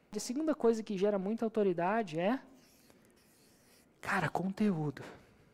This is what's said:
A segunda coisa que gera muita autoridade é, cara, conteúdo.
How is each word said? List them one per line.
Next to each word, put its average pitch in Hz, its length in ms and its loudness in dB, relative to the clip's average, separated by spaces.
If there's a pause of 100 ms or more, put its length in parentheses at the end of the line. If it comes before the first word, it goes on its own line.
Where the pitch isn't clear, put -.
(160)
A 214 40 -4
segunda 294 360 -2
coisa 226 260 4
que 208 160 -4
gera 202 220 2
muita 214 260 -2
autoridade 190 760 0
é, 220 200 2 (1600)
cara, 170 280 0
conteúdo. 175 760 0 (500)